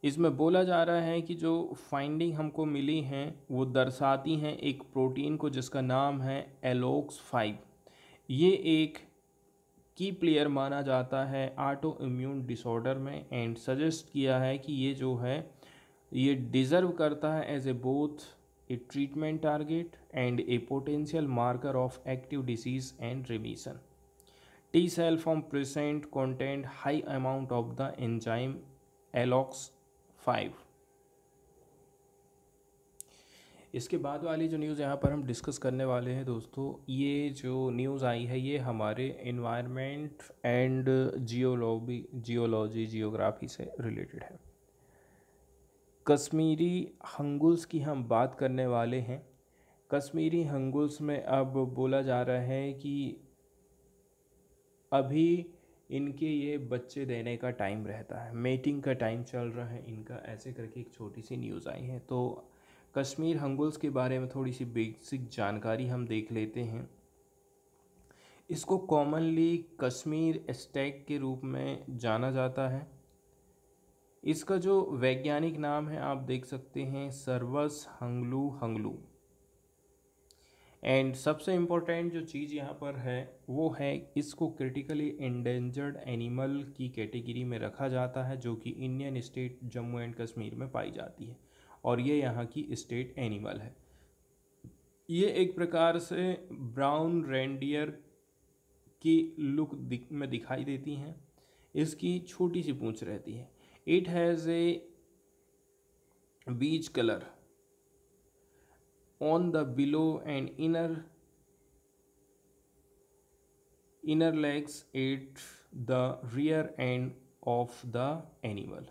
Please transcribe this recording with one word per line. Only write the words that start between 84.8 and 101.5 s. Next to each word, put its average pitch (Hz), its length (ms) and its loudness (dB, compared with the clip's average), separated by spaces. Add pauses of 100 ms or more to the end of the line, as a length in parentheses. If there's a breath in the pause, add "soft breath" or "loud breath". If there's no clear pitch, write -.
एंडेंजर्ड 123 760 -2
एनिमल 131 800 -4
की 127 120 -4
कैटेगरी 120 560 -6
में 120 140 -4
रखा 110 300 -4
जाता 127 360 -2
है, 131 120 -4
जो 120 200 -4
कि 110 140 -8
इंडियन 131 500 -4
स्टेट 127 440 -6
जम्मू 120 360 -6
एंड 117 140 -6
कश्मीर 110 400 -8
में 131 160 -8
पाई - 200 -4
जाती - 340 -12
है, 117 240 -16 (360 loud breath)
और 120 160 2
ये 143 200 4
यहाँ 120 260 0
की 151 240 -6
स्टेट 123 480 -6
एनिमल 104 400 -4
है। 107 180 -14 (1300 soft breath)
ये 180 180 4
एक 180 260 2
प्रकार 170 440 4
से 175 540 -2
ब्राउन 143 720 0
रेनडियर 135 640 -2 (1120)
की 160 360 4
लुक 147 360 0
दिख-, 127 380 -6
में 143 180 -4
दिखाई 131 340 -4
देती 143 300 -6
हैं। 143 340 -12 (460 soft breath)